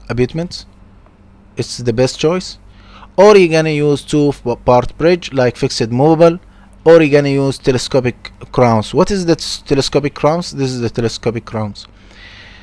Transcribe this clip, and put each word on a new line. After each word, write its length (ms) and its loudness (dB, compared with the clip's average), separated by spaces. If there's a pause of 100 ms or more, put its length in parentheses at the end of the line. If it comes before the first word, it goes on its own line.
abutments. 560 -6 (960)
It's 180 -8
the 160 -4
best 260 -2
choice. 380 -4 (600)
Or 180 8
you're 120 4
gonna 220 0
use 320 -2
two 280 0
f-, 340 -8
part 320 2
bridge 380 0
like 220 0
fixed 340 -4
movable, 500 2 (420)
or 200 8
you're 80 2
gonna 180 2
use 300 -2
telescopic 720 -4 (200)
crowns. 420 0
What 160 2
is 160 -4
the 100 2
t-, 300 -10
telescopic 480 -2
crowns? 380 -2
This 180 -4
is 100 -8
the 80 -2
telescopic 560 -6
crowns. 420 -10 (760)